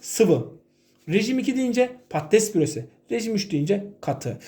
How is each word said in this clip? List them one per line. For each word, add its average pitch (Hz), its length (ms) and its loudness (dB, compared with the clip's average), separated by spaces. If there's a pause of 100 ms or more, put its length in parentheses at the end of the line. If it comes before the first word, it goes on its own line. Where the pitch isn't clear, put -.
sıvı. 170 460 2 (640)
Rejim 220 300 0
iki 254 180 -2
deyince 247 320 2 (200)
patates 208 440 2
püresi. 147 320 0 (260)
Rejim 226 240 -2
üç - 160 -2
deyince 170 320 0 (180)
katı. - 360 -6 (100)